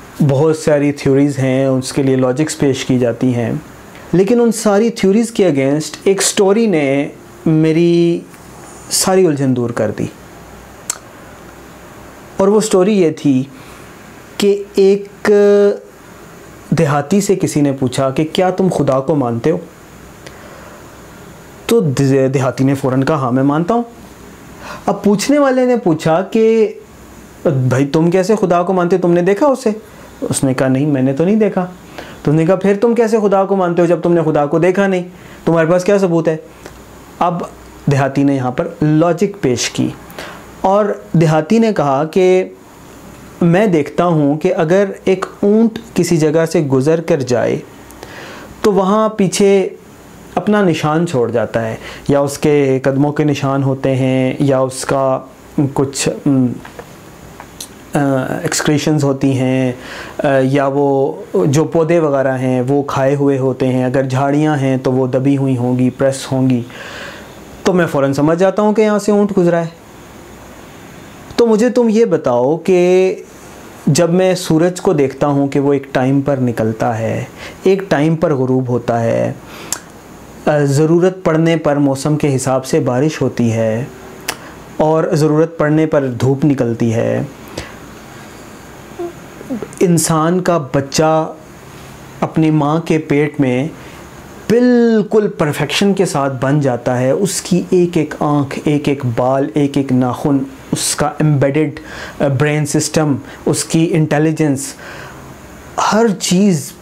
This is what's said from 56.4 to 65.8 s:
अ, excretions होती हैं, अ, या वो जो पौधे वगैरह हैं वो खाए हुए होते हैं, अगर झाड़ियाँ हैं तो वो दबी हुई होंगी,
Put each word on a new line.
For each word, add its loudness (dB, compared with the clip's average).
अ, 0
excretions 0
होती 0
हैं, -2
अ, 0
या 0
वो 0
जो 2
पौधे 2
वगैरह 0
हैं 0
वो 0
खाए 0
हुए 2
होते 0
हैं, 0
अगर 0
झाड़ियाँ 0
हैं 0
तो -2
वो 0
दबी 0
हुई 0
होंगी, 0